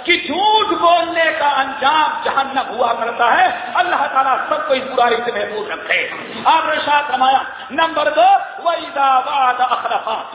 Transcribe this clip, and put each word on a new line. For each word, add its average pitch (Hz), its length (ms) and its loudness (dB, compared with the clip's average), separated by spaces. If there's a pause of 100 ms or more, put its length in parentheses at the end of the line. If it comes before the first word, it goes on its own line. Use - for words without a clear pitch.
کہ 339 140 0
جھوٹ 415 480 0 (140)
بولنے 339 440 2 (160)
کا 285 80 0
انجام 277 760 0
جہنم 262 460 -2
ہوا 233 240 0
کرتا 226 460 2
ہے۔ 370 100 4 (240)
اللہ 330 400 0
تعالیٰ 269 240 2 (120)
سب - 180 -2
کو 269 60 2
اس 254 100 -2
برائی 240 320 2 (100)
سے 233 60 -4
محفوظ 202 400 -6
رکھے۔ 160 380 -4 (360)
آپ 311 200 4
نے 311 60 -2
ارشاد 294 400 0
فرمایا، 262 260 2 (340)
نمبر 302 440 0
دو، 320 100 6 (440)
وَإِذَا 277 480 0
وَعَدَ 254 460 0
أَخْلَفَ 233 480 -2 (240)